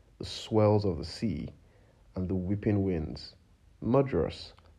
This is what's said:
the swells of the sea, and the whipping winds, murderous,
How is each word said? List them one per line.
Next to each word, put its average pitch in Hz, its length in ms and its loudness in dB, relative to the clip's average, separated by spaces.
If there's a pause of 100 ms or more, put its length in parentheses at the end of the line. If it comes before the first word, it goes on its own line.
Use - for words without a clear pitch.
(180)
the - 60 -10
swells 107 600 4
of 87 140 -2
the 85 60 -8
sea, 82 440 -4 (640)
and 92 140 -4
the 95 80 -2
whipping 101 480 0
winds, 80 500 -4 (460)
murderous, 113 720 0 (260)